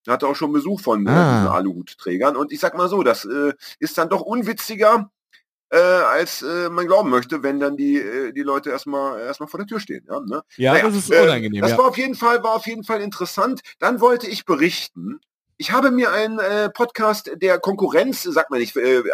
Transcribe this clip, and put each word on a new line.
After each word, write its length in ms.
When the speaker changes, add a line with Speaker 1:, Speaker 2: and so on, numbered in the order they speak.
Speaker 1:
Der 80
hatte 120
auch 100
schon 180
Besuch 260
von, 260
äh, 40
Speaker 2:
Ah. 240
Speaker 1:
diesen 140
Aluhutträgern. 840
Und 160
ich 100
sag 140
mal 140
so, 140
das, 240
äh, 260
ist 200
dann 100
doch 140
unwitziger, 880
äh, 60
als, 640
äh, 300
man 160
glauben 240
möchte, 320
wenn 180
dann 160
die, 220
äh, 340
die 100
Leute 280
erstmal, 500
erstmal 300
vor 80
der 80
Tür 140
stehen, 280
ja, 120
ne? 200
Speaker 2:
Ja, 160
Speaker 1:
Naja, 140
Speaker 2:
das 80
ist 180
Speaker 1:
äh, 120
Speaker 2:
unangenehm, 360
Speaker 1:
das 120
Speaker 2:
ja. 60
Speaker 1:
war 100
auf 100
jeden 160
Fall, 280
war 120
auf 120
jeden 180
Fall 180
interessant. 580
Dann 200
wollte 280
ich 180
berichten, 720
ich 120
habe 180
mir 220
einen, 260
äh, 320
Podcast 640
der 240
Konkurrenz, 640
sagt 280
man 100
nicht, 160
äh, 260